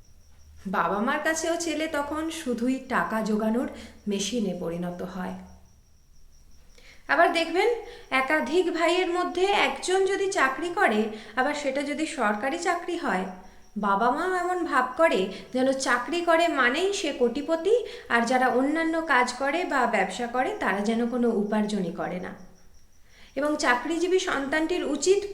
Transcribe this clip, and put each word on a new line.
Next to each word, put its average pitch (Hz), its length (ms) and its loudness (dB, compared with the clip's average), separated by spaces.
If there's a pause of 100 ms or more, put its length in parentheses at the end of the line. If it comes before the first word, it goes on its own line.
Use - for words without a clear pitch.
(680)
বাবা 185 320 0
মার 269 240 0
কাছেও 320 320 0
ছেলে 320 320 -2
তখন 311 440 -4
শুধুই 254 440 -2
টাকা 220 460 -2
জোগানোর 220 480 0 (380)
মেশিনে 202 520 -2
পরিণত 175 420 -6
হয়। 185 320 -8 (1700)
আবার 330 260 4
দেখবেন, 330 360 2 (420)
একাধিক 311 600 2
ভাইয়ের 339 360 2
মধ্যে 359 360 0
একজন 381 600 2
যদি 381 260 0
চাকরি 339 380 0
করে, 311 340 2 (320)
আবার 269 180 0
সেটা 277 280 -2
যদি 285 240 -4
সরকারি 233 540 -2
চাকরি 349 380 -2
হয়, 190 280 -2 (520)
বাবা 202 340 2
মাও 349 240 0
এমন 349 300 0
ভাব 277 320 0
করে 254 360 2 (200)
যেন 262 180 2
চাকরি 269 500 0
করে 339 260 4
মানেই 294 460 2
সে 285 200 -2
কোটিপতি, 330 720 2 (240)
আর 233 120 4
যারা 254 260 2
অন্যান্য 320 540 2
কাজ 254 320 2
করে 285 300 -2
বা 269 220 0
ব্যবসা 208 420 0
করে, 277 320 -2
তারা 202 200 0
যেন 226 300 0
কোনো 240 200 2
উপার্জনই 208 640 0
করে 170 280 -4
না। - 340 -12 (840)
এবং 294 200 0
চাকরিজীবী 320 640 2
সন্তানটির 311 640 0
উচিত 370 400 2 (100)